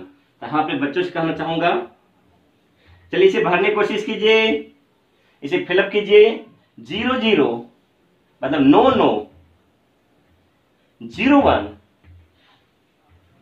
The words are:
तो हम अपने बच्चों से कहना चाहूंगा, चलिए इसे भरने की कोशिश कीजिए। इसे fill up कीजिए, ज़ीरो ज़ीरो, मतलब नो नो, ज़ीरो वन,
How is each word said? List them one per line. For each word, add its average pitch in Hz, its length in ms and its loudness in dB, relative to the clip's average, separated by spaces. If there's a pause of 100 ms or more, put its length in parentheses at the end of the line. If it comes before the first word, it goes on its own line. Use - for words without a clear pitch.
(420)
तो 120 40 -12
हम 151 160 -4
अपने 170 140 -8
बच्चों 143 260 -4
से 180 80 -10
कहना 160 220 -6
चाहूंगा, 165 380 -4 (1400)
चलिए 185 160 4
इसे - 160 0
भरने 180 240 0
की - 60 0
कोशिश 208 300 -4
कीजिए। 220 680 0 (720)
इसे 151 200 -4
fill 185 180 0
up 196 100 -6
कीजिए, 208 520 4 (340)
ज़ीरो 208 360 -6
ज़ीरो, 147 560 0 (720)
मतलब 139 180 -2
नो 180 300 4
नो, 175 400 -2 (1700)
ज़ीरो 226 400 0
वन, 110 280 0 (1700)